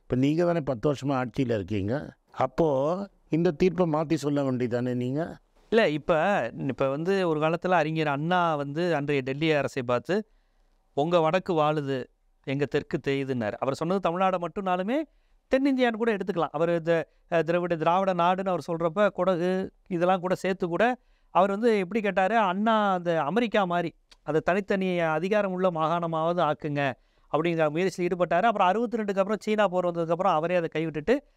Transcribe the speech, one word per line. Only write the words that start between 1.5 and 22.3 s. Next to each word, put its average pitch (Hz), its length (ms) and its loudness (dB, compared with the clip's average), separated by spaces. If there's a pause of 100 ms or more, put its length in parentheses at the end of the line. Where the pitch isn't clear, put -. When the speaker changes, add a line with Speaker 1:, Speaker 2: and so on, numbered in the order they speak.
Speaker 1:
இருக்கீங்க. 104 600 -4 (160)
அப்போ 156 800 0 (200)
இந்த 170 220 2
தீர்ப்பை 170 420 2
மாத்தி 156 220 0
சொல்ல 143 280 0
வேண்டியதானே 123 520 -2
நீங்க? 139 440 -4 (320)
Speaker 2:
இல்ல, 214 180 4
இப்ப, 156 680 0
இப்ப 135 300 -2
வந்து 175 400 0
ஒரு 151 120 0
காலத்துல 165 280 0
அறிஞர் 160 380 2
அண்ணா 160 500 0
வந்து 151 380 -2
அன்றைய 143 280 0
டெல்லி 143 300 -2
அரசை 135 300 0
பார்த்து, 123 460 -2 (640)
"உங்க 170 260 2
வடக்கு 175 320 0
வாழுது, 147 520 0 (400)
எங்க 143 220 -2
தெற்கு 147 400 -4
தேயுதுன்னாரு." 131 460 -2
அவர் 131 220 -2
சொன்னது 175 260 -2
தமிழ்நாடு 180 480 0
மட்டும்னாலுமே 190 540 -2 (480)
தென்னிந்தியான்னு 262 460 2
கூட 226 200 0
எடுத்துக்கலாம். 180 340 -2
அவர் 165 180 0
இந்த, 165 400 0 (240)
அ, 165 100 2
திராவிட, 170 340 0
திராவிட 180 380 2
நாடுன்னு 185 340 0
அவர் 175 180 -2
சொல்றப்ப 170 440 0
கொடகு 185 600 0 (160)
இதெல்லாம் 180 340 0
கூட 185 140 0
சேர்த்து 185 340 -4
கூட 220 300 0 (320)
அவர் 196 200 4
வந்து 214 280 2
எப்படி 190 220 -2
கேட்டாரு, 196 360 0